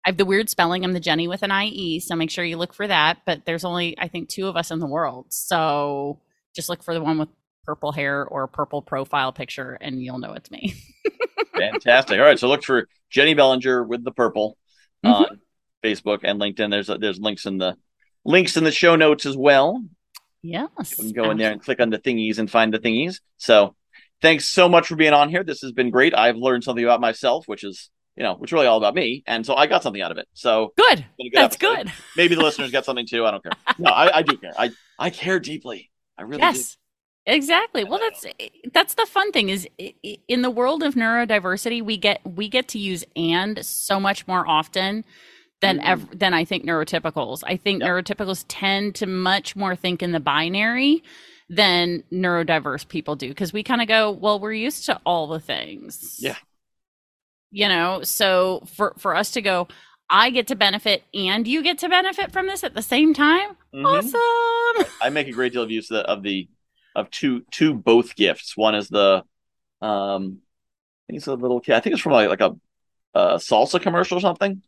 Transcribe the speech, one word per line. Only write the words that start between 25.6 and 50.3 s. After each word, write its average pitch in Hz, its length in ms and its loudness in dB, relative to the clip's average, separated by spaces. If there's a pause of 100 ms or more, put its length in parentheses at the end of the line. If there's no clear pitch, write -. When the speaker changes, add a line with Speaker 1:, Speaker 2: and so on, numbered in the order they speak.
Speaker 2:
has 131 100 -10
been 123 200 0
great. 135 240 4
I've 113 220 4
learned 123 260 0
something 120 200 -4
about 117 180 4
myself, 120 460 -2
which 104 160 -10
is, 98 280 -16 (260)
you - 60 -6
know, 98 120 -2
which - 140 -14
is - 40 -4
really 151 140 4
all 110 100 6
about 104 180 2
me. 117 320 -2
And 113 180 -4
so 135 100 0
I 147 120 4
got - 160 0
something 101 180 -6
out 85 100 -6
of 85 60 -10
it. - 160 -12
So 110 420 0
Speaker 1:
Good. 370 240 6
Speaker 2:
it's 123 80 -14 (100)
been 123 100 -14
a - 20 -14
good - 100 0
Speaker 1:
That's 240 160 4
Speaker 2:
episode. 403 300 0
Speaker 1:
good. 170 60 -12 (260)
Speaker 2:
Maybe 170 180 4
the 160 80 0
listeners 147 280 -2
got 131 140 0
something 123 220 -4
too. 117 180 -2
I 107 60 4
don't 101 120 -8
care. 85 100 -8 (240)
No, 170 140 2
I, 160 260 6
I 160 60 4
do 131 120 0
care. 85 220 -16
I, 117 140 0 (280)
I 165 120 -4
care 180 280 -4
deeply. 131 500 -10 (280)
I - 60 -16
really 139 180 -8
do. 320 60 2
Speaker 1:
Yes, - 300 -4 (480)
exactly. 294 600 0
Well, 339 180 -4
Speaker 2:
I 440 60 -2
know. - 0 -
Speaker 1:
that's, - 260 -14 (380)
that's 349 220 2
the 466 100 0
fun 403 260 -2
thing 220 180 0
is, 190 160 -6 (140)
i-, 190 140 -16 (120)
i-, 208 120 -14 (100)
in 247 140 0
the 254 100 0
world 254 320 -2
of 285 120 -2
neurodiversity, 226 840 0
we 214 160 -4
get, 202 280 0
we 190 240 -8
get 247 200 -2
to 214 100 -10
use 190 260 -6 (100)
"and" 180 500 -2
so - 340 -4
much 196 280 -2
more 185 200 -2
often 185 580 -2 (560)
than 190 180 2
Speaker 2:
Mm. - 60 -8
Speaker 1:
ev-, - 340 0
than 185 140 2
I 165 100 2
think 175 220 -6
neurotypicals. 156 800 -4
I 185 80 -2
think 196 260 -4
Speaker 2:
Yep. 180 80 -2
Speaker 1:
neurotypicals 190 600 -4
tend 196 460 -2
to 208 120 -6
much 185 480 -2
more 196 200 -4
think 180 280 -4
in 175 80 -4
the 165 80 -2
binary 208 840 0 (480)